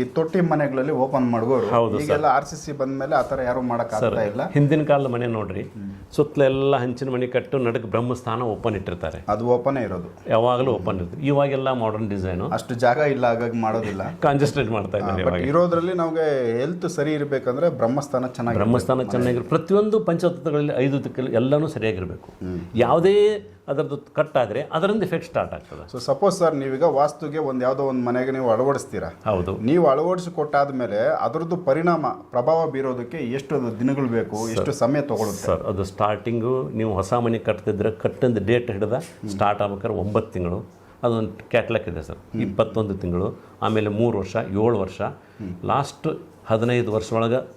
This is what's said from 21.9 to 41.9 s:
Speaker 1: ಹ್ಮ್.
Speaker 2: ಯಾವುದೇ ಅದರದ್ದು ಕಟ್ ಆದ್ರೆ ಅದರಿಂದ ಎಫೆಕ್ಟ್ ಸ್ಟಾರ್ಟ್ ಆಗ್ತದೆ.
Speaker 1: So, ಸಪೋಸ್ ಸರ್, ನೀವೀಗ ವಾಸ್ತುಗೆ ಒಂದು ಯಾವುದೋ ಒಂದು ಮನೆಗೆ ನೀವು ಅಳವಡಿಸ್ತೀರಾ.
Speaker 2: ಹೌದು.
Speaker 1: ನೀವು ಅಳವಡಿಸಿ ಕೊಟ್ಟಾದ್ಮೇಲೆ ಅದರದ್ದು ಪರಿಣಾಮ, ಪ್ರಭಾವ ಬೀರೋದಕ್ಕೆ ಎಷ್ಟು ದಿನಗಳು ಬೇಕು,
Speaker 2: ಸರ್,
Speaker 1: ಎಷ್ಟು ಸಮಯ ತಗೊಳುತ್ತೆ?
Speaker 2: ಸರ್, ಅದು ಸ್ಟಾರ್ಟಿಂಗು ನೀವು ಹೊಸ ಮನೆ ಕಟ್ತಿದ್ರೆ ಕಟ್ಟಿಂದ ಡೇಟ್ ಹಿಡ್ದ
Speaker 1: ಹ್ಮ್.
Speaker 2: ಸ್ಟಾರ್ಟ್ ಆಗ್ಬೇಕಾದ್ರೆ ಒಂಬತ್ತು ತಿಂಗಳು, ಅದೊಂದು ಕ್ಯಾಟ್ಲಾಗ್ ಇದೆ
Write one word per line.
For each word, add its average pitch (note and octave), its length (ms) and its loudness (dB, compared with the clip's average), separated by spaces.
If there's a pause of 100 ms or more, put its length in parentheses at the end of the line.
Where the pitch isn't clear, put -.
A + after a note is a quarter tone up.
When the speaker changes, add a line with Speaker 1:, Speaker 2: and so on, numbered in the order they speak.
Speaker 1:
ಹ್ಮ್. F2+ 160 -6 (140)
Speaker 2:
ಯಾವುದೇ G3 720 4 (220)
ಅದರದ್ದು C#3+ 280 -2
ಕಟ್ - 400 -2
ಆದ್ರೆ A#2+ 260 0 (100)
ಅದರಿಂದ G3 300 2
ಎಫೆಕ್ಟ್ - 260 -2
ಸ್ಟಾರ್ಟ್ F2+ 260 -2
ಆಗ್ತದೆ. D#2 420 -14
Speaker 1:
So, B2 80 -10
ಸಪೋಸ್ F3 340 2
ಸರ್, D#3+ 160 4
ನೀವೀಗ C3+ 280 -4
ವಾಸ್ತುಗೆ D3 560 2
ಒಂದು C3 240 -2
ಯಾವುದೋ C3 200 0
ಒಂದು C3 220 0
ಮನೆಗೆ B2+ 260 0
ನೀವು C3 200 0
ಅಳವಡಿಸ್ತೀರಾ. A2 580 0 (180)
Speaker 2:
ಹೌದು. F#2+ 320 0
Speaker 1:
ನೀವು D#3 280 4
ಅಳವಡಿಸಿ E3+ 440 2
ಕೊಟ್ಟಾದ್ಮೇಲೆ C#3 840 0
ಅದರದ್ದು E3 400 -2
ಪರಿಣಾಮ, D#3+ 500 2
ಪ್ರಭಾವ D3+ 640 0
ಬೀರೋದಕ್ಕೆ C3 460 -4
ಎಷ್ಟು B2+ 640 -4
ದಿನಗಳು C3+ 280 2
ಬೇಕು, A2+ 280 -2
Speaker 2:
ಸರ್, A2+ 220 -2
Speaker 1:
ಎಷ್ಟು F#2+ 140 0
ಸಮಯ C#3 280 2
ತಗೊಳುತ್ತೆ? A2 460 -2
Speaker 2:
ಸರ್, - 160 0
ಅದು G2 220 -2
ಸ್ಟಾರ್ಟಿಂಗು A2+ 920 -2
ನೀವು A2 200 -2
ಹೊಸ F#2+ 200 -2
ಮನೆ A#2 240 2
ಕಟ್ತಿದ್ರೆ G#2+ 520 -2
ಕಟ್ಟಿಂದ A#2+ 480 0
ಡೇಟ್ A2+ 320 0
ಹಿಡ್ದ G2 220 -2
Speaker 1:
ಹ್ಮ್. - 380 -6
Speaker 2:
ಸ್ಟಾರ್ಟ್ G#2 320 0
ಆಗ್ಬೇಕಾದ್ರೆ G2+ 380 -2
ಒಂಬತ್ತು G#2+ 320 -2
ತಿಂಗಳು, F2+ 360 -4 (340)
ಅದೊಂದು A2+ 480 -2
ಕ್ಯಾಟ್ಲಾಗ್ A2+ 380 0
ಇದೆ E2 140 -6